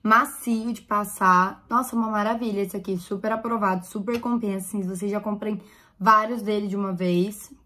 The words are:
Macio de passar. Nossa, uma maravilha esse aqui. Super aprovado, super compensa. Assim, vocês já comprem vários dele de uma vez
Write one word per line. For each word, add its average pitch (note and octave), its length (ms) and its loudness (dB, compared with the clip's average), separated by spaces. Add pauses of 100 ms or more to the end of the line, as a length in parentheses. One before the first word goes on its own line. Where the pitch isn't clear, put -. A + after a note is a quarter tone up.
Macio A3+ 680 2
de G3+ 120 -10
passar. G3 840 2
Nossa, A#3+ 280 0
uma A3+ 120 0
maravilha G#3+ 540 0
esse G3 160 -4
aqui. F#3+ 180 -4
Super F#3 360 -4
aprovado, G#3 560 -2
super A3 340 -4
compensa. G#3 460 -2
Assim, G#3 160 -4
vocês F#3+ 260 -4
já G#3 100 -2
comprem G#3 400 -4 (400)
vários A3 440 4
dele G#3 240 -2
de G3 80 -2
uma G3 180 -2
vez F3+ 580 0 (140)